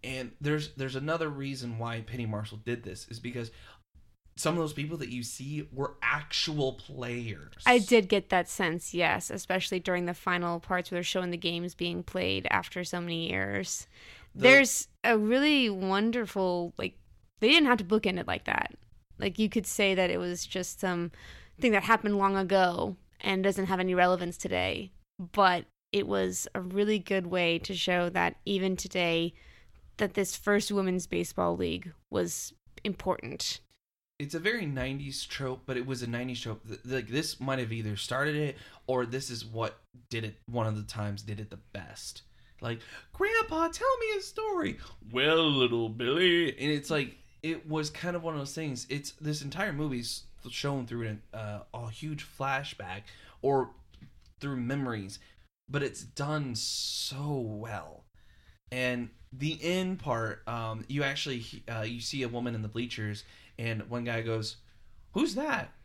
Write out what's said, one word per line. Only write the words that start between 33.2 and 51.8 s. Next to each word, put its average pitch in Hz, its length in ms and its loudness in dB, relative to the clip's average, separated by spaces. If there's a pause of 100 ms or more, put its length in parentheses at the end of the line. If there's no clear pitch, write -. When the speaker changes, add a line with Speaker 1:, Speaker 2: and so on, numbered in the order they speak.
Speaker 1:
It's 143 160 -6
a 165 60 -2
very 208 260 0
nineties 135 580 -4
trope, 131 400 -6
but 131 120 -2
it 123 100 -2
was 127 160 -4
a 120 60 -4
nineties 120 320 -4
trope. 107 260 -8
Th-, 107 180 -10
like, 123 240 -4
this 151 320 -2
might 131 200 0
have 113 120 -4
either 107 240 -2
started 143 380 0
it, 147 220 0 (300)
or 127 200 2
this 127 240 -4
is 110 140 -8
what 113 340 -4 (320)
did 113 140 -2
it, 107 120 -6 (100)
one 117 200 0
of 107 100 0
the 107 60 -4
times 104 400 -4
did 104 160 -8
it 107 120 -10
the 98 80 -14 (140)
best. - 500 -12 (380)
Like, 117 200 -4 (320)
"Grandpa, 403 560 2
tell 508 300 2
me 453 80 -2 (120)
a - 20 -2
story." 415 580 -2 (340)
"Well, 156 360 4
little 120 400 4
Billy." 156 600 4 (100)
And 147 140 0
it's 147 180 -2
like, 151 260 0 (280)
it 160 240 -4
was 151 220 -2
kind 175 260 -4
of 165 80 -4
one 160 100 -2
of 143 60 -2
those 139 140 -8
things. 143 360 -4
It's, 143 300 -4
this 151 220 -2
entire 175 300 -2
movie's 139 520 -4 (260)
shown 139 360 -2
through 117 200 -4
an, 107 160 -6 (100)
uh, 104 280 -8 (140)
a 117 160 -8